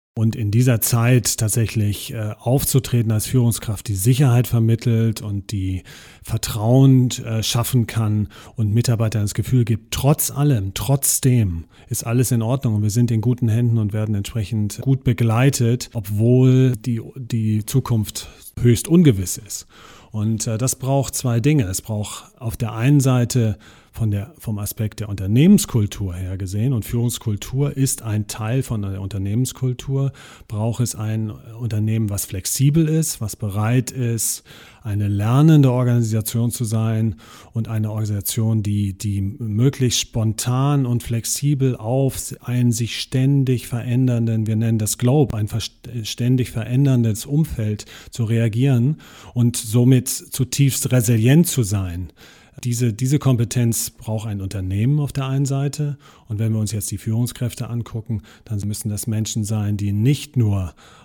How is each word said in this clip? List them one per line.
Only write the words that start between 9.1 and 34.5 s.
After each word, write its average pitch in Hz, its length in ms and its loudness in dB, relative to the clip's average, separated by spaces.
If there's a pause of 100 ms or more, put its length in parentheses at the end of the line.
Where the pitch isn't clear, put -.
das 104 100 -2
Gefühl 120 320 2
gibt, 110 260 -4
trotz - 380 0
allem, 120 460 0
trotzdem 113 920 0 (220)
ist - 180 -6
alles 120 260 0
in 117 120 0
Ordnung 117 320 0
und 104 80 0
wir 107 80 2
sind 117 180 2
in 113 120 0
guten 120 260 0
Händen 117 320 2
und 104 140 -2
werden 107 200 -2
entsprechend 104 680 -4
gut 135 220 0
begleitet, 120 880 2
obwohl 127 840 4
die, 113 260 -4 (140)
die 110 500 -2
Zukunft - 640 -2 (320)
höchst 120 300 4
ungewiss 139 480 4
ist. - 300 -14 (440)
Und, 110 360 -2
äh, 110 100 -2
das 123 180 -2
braucht 135 400 0
zwei 117 240 2
Dinge. 143 240 4
Es 92 180 -4
braucht - 600 -8
auf 113 160 -6
der 110 160 -4
einen 135 260 4
Seite 120 580 2 (340)
von 110 200 -2
der, 101 260 -4
vom 104 220 -6
Aspekt 107 400 -6
der 104 100 -8
Unternehmenskultur 104 1040 2
her 92 220 -8
gesehen, 104 360 -2
und 110 120 -2
Führungskultur 120 880 -4
ist 135 260 -2
ein 107 260 -4
Teil 117 360 -4
von 110 180 -4
der 98 200 -6
Unternehmenskultur, 123 1120 -4 (360)
braucht 113 340 -4
es 113 140 -4
ein 110 360 -4
Unternehmen, 110 800 -4
was 101 160 -6
flexibel 143 600 0
ist, 156 340 -2
was 104 140 -8
bereit 107 560 -2
ist, 117 520 -4 (380)